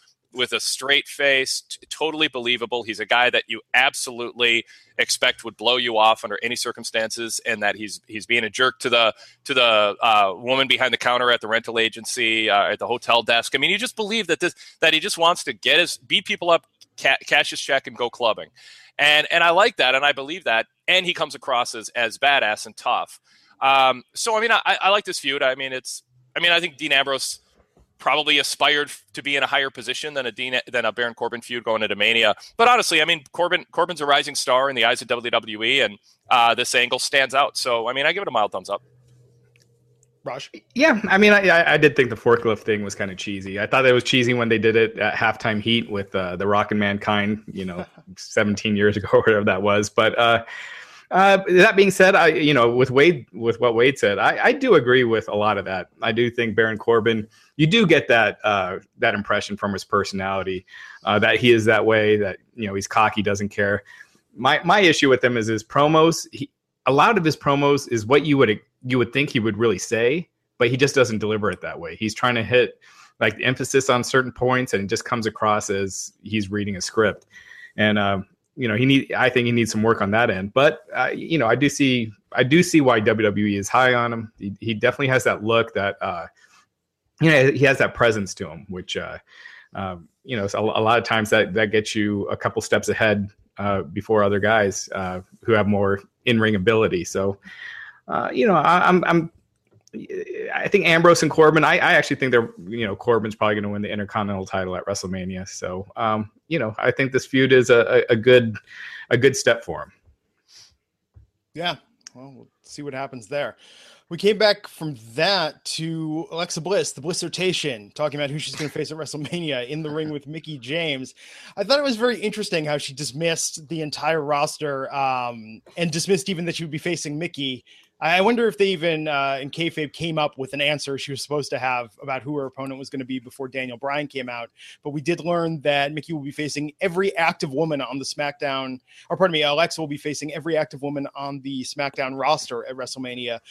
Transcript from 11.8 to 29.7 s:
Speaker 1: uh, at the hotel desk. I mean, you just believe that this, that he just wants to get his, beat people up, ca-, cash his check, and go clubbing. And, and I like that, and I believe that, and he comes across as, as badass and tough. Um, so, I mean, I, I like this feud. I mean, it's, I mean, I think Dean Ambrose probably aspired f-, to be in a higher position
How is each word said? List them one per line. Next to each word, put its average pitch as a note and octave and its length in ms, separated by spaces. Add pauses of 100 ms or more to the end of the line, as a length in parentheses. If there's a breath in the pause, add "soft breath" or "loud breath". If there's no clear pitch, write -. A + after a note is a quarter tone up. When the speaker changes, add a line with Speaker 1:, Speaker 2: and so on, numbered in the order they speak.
Speaker 1:
uh, G2 220
at G#2 80
the G2+ 80
hotel A#2 340
desk. A#2 320
I C3+ 60
mean, D3+ 100
you G3+ 80
just A#3 180
believe G#3+ 320
that E3 120
this, F3 160 (260 loud breath)
that D#3 140
he D#3 40
just F#3 200
wants E3+ 240
to C3+ 100
get C3 260
his, E3 180
beat F3+ 280
people F3+ 240
up, E3 160 (320)
ca-, C3+ 280
cash D3+ 240
his D3+ 120
check, C#3 260
and A#2 100
go A#2+ 120
clubbing. G2 400 (500 loud breath)
And, D3+ 320
and E3+ 120
I E3+ 80
like G#3 260
that, C3 180
and C#3 100
I C#3+ 60
believe C#3 320
that, A2+ 240 (200)
and F3+ 180
he F3 80
comes D3+ 200
across B2 400
as, A2 160
as A#2 280
badass A#2+ 480
and G#2+ 100
tough. G2+ 440 (420 soft breath)
Um, C3 420 (100)
so, A3+ 220
I G#3+ 60
mean, A3+ 100
I, A3 140
I F#3+ 240
like G3+ 160
this F3+ 120
feud. C#3 240
I C3 140
mean, C3+ 160
it's, - 320 (320)
I D#3 60
mean, F3 100
I E3+ 80
think E3+ 160
Dean C#3+ 160
Ambrose C3+ 480 (580)
probably D3 420
aspired D3 500
f-, - 240
to D3 100
be C#3+ 140
in C3 60
a B2 40
higher C#3 220
position B2+ 440